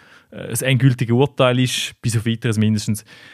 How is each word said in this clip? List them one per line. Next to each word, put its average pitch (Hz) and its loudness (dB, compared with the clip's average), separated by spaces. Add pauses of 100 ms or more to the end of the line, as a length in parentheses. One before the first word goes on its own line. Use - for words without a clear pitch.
(300)
äh, - -14
das 120 -6
endgültige 123 2
Urteil 127 2
ist, - -4
bis 117 -2
auf 110 -2
Weiteres 113 -2
mindestens. 107 0 (300)